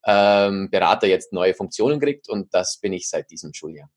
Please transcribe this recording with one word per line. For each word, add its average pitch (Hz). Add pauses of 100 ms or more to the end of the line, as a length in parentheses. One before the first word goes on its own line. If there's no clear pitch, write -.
ähm, 101
Berater 95
jetzt 92
neue 92
Funktionen 120
gekriegt 143
und 101
das 92
bin 95
ich -
seit 78
diesem 80
Schuljahr. 73